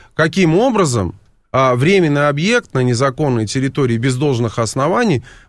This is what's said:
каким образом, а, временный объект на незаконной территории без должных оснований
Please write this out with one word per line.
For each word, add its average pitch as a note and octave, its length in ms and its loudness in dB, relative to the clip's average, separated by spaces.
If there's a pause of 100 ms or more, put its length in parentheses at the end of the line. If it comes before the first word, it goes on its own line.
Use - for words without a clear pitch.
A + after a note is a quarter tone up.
(140)
каким E3 440 0
образом, F3 560 0 (380)
а, B2+ 240 2
временный D3 520 2
объект F3+ 460 -2
на C3+ 60 0
незаконной B2 680 0
территории C3 520 -2
без B2+ 180 -2
должных B2 420 -2
оснований D3+ 640 0 (260)